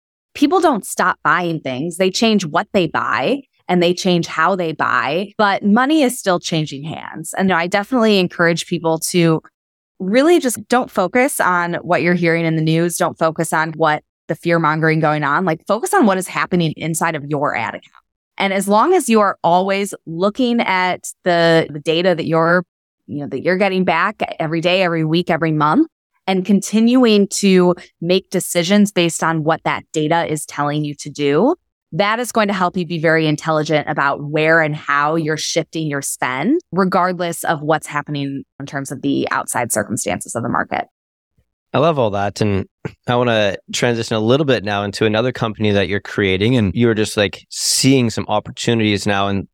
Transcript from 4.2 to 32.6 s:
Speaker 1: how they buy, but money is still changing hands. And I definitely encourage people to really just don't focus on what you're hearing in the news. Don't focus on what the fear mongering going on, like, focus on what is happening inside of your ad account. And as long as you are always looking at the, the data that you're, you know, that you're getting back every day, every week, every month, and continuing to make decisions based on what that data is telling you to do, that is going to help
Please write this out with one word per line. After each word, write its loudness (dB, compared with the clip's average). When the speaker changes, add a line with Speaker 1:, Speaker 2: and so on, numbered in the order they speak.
Speaker 1:
how 0
they -4
buy, -2
but 0
money 4
is 0
still 0
changing -4
hands. -12
And 2
I 2
definitely 2
encourage 0
people -2
to 2
really 4
just -6
don't 0
focus 0
on 0
what -2
you're 2
hearing 0
in 0
the 0
news. 0
Don't -2
focus -2
on -2
what 0
the -2
fear 0
mongering 2
going 0
on, 0
like, -2
focus -2
on 4
what 2
is -6
happening -2
inside -4
of -6
your -2
ad -4
account. -20
And 0
as -2
long 4
as 2
you 6
are 2
always 2
looking 0
at -2
the, 4
the -10
data 0
that -6
you're, 2
you -10
know, -10
that -8
you're 0
getting 2
back 0
every -4
day, 2
every 0
week, 0
every 0
month, 2
and -2
continuing 4
to 4
make -2
decisions 2
based 0
on 0
what 0
that -4
data 0
is -6
telling -4
you -6
to -14
do, 2
that -2
is -6
going 2
to -2
help 0